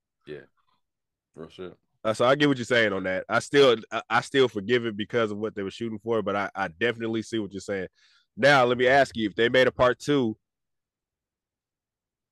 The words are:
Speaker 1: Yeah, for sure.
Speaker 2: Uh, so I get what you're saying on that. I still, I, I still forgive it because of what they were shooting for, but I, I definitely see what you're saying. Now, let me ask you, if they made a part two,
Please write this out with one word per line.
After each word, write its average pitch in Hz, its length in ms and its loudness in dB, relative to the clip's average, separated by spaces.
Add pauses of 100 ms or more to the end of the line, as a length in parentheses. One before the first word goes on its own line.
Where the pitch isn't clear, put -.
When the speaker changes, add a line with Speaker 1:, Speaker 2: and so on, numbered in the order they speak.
(280)
Speaker 1:
Yeah, 73 140 -14 (920)
for 80 140 -18
sure. 90 220 -16 (320)
Speaker 2:
Uh, 110 100 -2
so 120 120 0
I 135 100 4
get 147 140 2
what 135 80 0
you're 120 80 -8
saying 113 280 2
on 95 100 -6
that. 92 260 -4
I 110 100 0
still, 135 380 4 (140)
I, 110 180 -6
I 117 120 0
still 131 260 2
forgive 117 380 -2
it 110 100 -6
because 107 360 -2
of 101 80 -10
what 107 160 -6
they 101 80 -8
were 95 80 -6
shooting 113 320 -10
for, 113 180 -2
but 98 140 -4
I, 101 180 -4
I 95 140 -4
definitely 113 560 -4
see 113 160 -6
what 98 120 -8
you're 98 100 -10
saying. 95 260 -8 (500)
Now, 131 280 6
let 123 120 0
me 123 100 2
ask 135 280 2
you, 110 120 -2
if 92 80 -6
they 113 140 2
made 127 180 4
a 120 40 0
part 123 260 2
two, 131 400 -2 (1900)